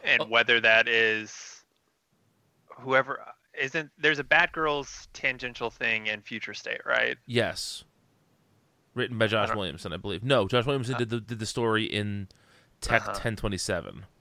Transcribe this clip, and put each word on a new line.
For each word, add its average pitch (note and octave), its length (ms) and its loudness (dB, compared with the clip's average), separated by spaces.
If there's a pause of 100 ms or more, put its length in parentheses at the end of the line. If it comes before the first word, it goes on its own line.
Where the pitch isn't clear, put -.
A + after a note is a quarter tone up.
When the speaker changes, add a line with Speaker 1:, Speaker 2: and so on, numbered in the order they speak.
Speaker 1:
and D3+ 200 4
Speaker 2:
Oh. - 40 -4
Speaker 1:
whether A#2 340 4
that A2+ 280 6
is A2 760 0 (1160)
whoever, C3 440 2 (360)
isn't, D3 400 -4
there's D3+ 200 4
a C#3+ 60 -6
Batgirls D3+ 880 2
tangential B2 580 -4
thing A2 360 -2
in G#2+ 160 -4
Future G#2+ 320 -10
State, A2+ 320 -8
right? B2 400 0
Speaker 2:
Yes. - 580 -4 (1080)
Written A#2+ 240 -4
by A2 80 4
Speaker 1:
I - 20 0
Speaker 2:
Josh G#2 200 2
Speaker 1:
don't A2+ 100 -2
Speaker 2:
Williamson, F2 340 -6
I D#2 60 -8
believe. G2+ 260 -6
No, B2 240 2
Josh B2 160 2
Williamson C3 300 -2
Speaker 1:
Uh. B2 40 -4
Speaker 2:
did A2+ 120 -2
the, A#2 100 -2
did A2 200 -12
the A2+ 60 -4
story A2 380 0
in G#2 440 -4 (520)
Tech A2+ 220 2
Speaker 1:
Uh-huh. G2+ 120 -6
Speaker 2:
ten G#2 220 -4
twenty-seven. F#2 680 -4 (140)